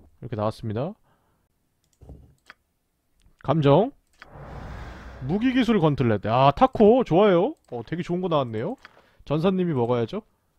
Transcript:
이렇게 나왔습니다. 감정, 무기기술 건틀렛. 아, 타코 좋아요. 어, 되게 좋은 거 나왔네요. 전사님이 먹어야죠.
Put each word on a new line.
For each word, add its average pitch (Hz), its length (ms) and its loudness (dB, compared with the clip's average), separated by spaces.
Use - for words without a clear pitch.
이렇게 120 160 -12
나왔습니다. 110 580 -6
감정, 151 480 4
무기기술 226 540 0
건틀렛. 127 460 0
아, 127 260 4
타코 240 520 4
좋아요. 196 500 2
어, 120 140 -8
되게 170 160 -8
좋은 175 180 -6
거 185 80 -6
나왔네요. 135 480 -4
전사님이 175 480 -2
먹어야죠. 120 500 -2